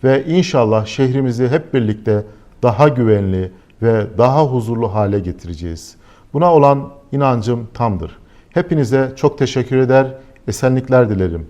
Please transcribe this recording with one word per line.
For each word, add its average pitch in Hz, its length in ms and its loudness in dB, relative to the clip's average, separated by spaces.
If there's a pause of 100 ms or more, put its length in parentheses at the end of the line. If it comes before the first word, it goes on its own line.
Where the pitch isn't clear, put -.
Ve 135 200 2
inşallah 120 600 2
şehrimizi 127 640 0
hep - 260 -4
birlikte 107 500 -2 (380)
daha 123 260 2
güvenli 101 640 0 (300)
ve 110 240 2 (120)
daha 131 260 4
huzurlu 113 500 -4
hale 104 260 0
getireceğiz. 85 760 -10 (360)
Buna 170 220 2
olan 143 360 4 (220)
inancım 120 640 -2
tamdır. 95 440 -6 (320)
Hepinize 135 680 0
çok 143 220 0
teşekkür 127 380 -2
eder, 131 380 2 (340)
esenlikler 127 600 2
dilerim. 85 400 -2